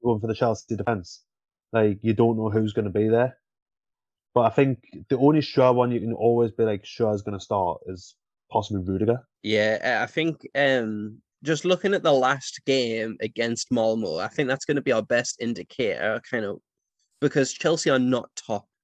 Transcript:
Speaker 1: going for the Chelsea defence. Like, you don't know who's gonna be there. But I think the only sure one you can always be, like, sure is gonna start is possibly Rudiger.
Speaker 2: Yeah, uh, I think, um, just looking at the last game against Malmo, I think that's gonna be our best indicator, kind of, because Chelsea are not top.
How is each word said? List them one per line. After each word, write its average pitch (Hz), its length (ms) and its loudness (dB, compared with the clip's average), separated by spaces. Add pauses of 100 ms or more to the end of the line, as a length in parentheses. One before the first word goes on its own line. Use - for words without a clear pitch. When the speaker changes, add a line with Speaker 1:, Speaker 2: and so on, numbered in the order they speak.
Speaker 1:
going 113 160 0
for 110 80 -4
the 107 80 -2
Chelsea 117 400 -2
defence. 101 480 -6 (480)
Like, 107 300 2
you 110 120 2
don't 117 220 4
know 110 140 -2
who's 107 220 0
gonna 104 180 -2
be 104 180 0
there. 120 280 2 (1000)
But 120 120 4
I 117 40 4
think 135 280 2 (320)
the 131 80 0
only 147 240 4
sure 127 320 4
one 123 180 2
you 117 80 -2
can 113 140 -4
always 117 380 2
be, 113 120 -2
like, 104 220 -4
sure 110 260 0
is 101 80 -2
gonna 98 200 -8
start 95 460 -2
is 90 280 -14 (360)
possibly 104 320 -2
Rudiger. 101 360 0 (240)
Speaker 2:
Yeah, 107 580 0
uh, - 20 0
I 120 40 -2
think, 160 480 -4
um, 113 640 0 (220)
just 151 240 -2
looking 185 260 2
at 196 100 0
the 156 120 4
last 131 500 0
game 113 560 -2
against 117 520 -4
Malmo, 110 460 0
I 101 100 -4
think 139 200 -4
that's 135 160 -4
gonna 143 160 -2
be 127 120 -2
our 113 100 2
best - 400 -2
indicator, 107 760 -4 (120)
kind 110 160 -4
of, - 140 -8 (600)
because 143 320 0
Chelsea 160 380 0
are 135 80 4
not 127 380 0
top. - 300 -8 (180)